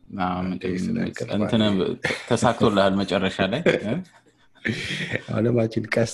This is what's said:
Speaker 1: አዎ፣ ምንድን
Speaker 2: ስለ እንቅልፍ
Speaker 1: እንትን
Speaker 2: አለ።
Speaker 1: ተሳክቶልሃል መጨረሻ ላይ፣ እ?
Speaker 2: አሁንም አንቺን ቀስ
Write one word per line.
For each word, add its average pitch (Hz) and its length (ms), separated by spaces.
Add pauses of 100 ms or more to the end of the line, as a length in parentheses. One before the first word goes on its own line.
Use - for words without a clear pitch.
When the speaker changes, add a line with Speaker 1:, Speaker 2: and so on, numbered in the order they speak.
(220)
Speaker 1:
አዎ፣ 90 200
ምንድን 92 360
Speaker 2:
ስለ 92 220
እንቅልፍ 90 340
Speaker 1:
እንትን 104 300
Speaker 2:
አለ። 101 160 (440)
Speaker 1:
ተሳክቶልሃል 110 720
መጨረሻ 95 420 (100)
ላይ፣ 120 140 (200)
እ? 107 120 (1300)
Speaker 2:
አሁንም 117 320
አንቺን 113 320
ቀስ 113 240